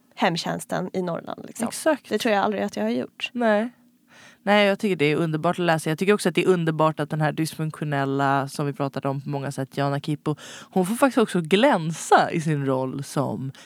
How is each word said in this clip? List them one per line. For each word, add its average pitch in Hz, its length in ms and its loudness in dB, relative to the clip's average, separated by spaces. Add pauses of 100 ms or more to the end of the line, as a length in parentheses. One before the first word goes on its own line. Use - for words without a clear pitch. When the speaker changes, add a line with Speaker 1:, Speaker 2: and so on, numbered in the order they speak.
(140)
Speaker 1:
hemtjänsten 170 800 -2
i 190 100 -4
Norrland, - 440 -8
liksom? 226 220 -6
Speaker 2:
Exakt. - 400 -2
Speaker 1:
Det 214 100 -2
tror 214 160 0
jag 196 100 2
aldrig 202 180 -2
att 202 140 -6
jag 214 80 -2
har 220 60 -2
gjort. - 420 -6
Speaker 2:
Nej. 226 380 2 (720)
Nej, 208 240 4
jag 196 120 2
tycker 190 180 0
det 143 80 2
är 147 120 4
underbart 165 420 0
att 180 60 0
läsa. 160 260 2
Jag 156 80 -2
tycker 196 160 2
också 202 140 0
att 165 60 -2
det 175 100 2
är - 40 2
underbart 160 520 2
att 147 100 -2
den 156 100 -2
här 151 120 2
dysfunktionella, 139 1160 0
som 143 180 -4
vi 143 60 -2
pratade 139 360 -4
om 139 120 -4
på 139 80 -10
många 139 240 -6
sätt, - 240 -8
Jana 143 240 0
Kippo, 151 360 -4 (340)
hon 185 160 2
får 214 80 -2
faktiskt 269 240 2
också 208 220 2
glänsa 180 920 4
i 170 100 -2
sin 147 260 0
roll 135 380 -2
som 131 480 -4 (120)